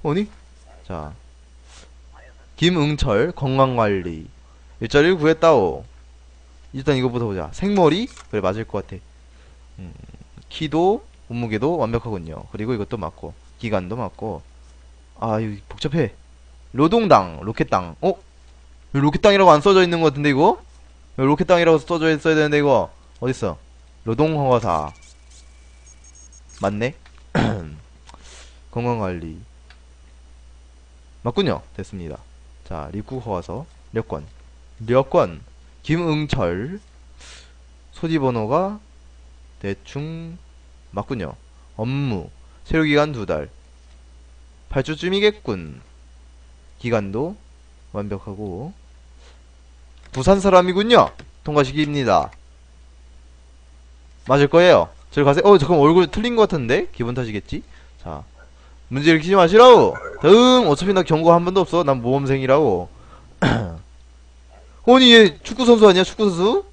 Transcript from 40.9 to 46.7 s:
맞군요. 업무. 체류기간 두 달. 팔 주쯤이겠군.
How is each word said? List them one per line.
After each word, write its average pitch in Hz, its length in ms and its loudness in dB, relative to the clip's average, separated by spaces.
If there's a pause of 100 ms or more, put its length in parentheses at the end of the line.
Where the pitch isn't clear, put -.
맞군요. 101 420 -8 (420)
업무. 123 540 -6 (340)
체류기간 151 480 0
두 107 140 -8
달. 78 220 -6 (1200)
팔 135 140 -4
주쯤이겠군. 156 1000 -4 (960)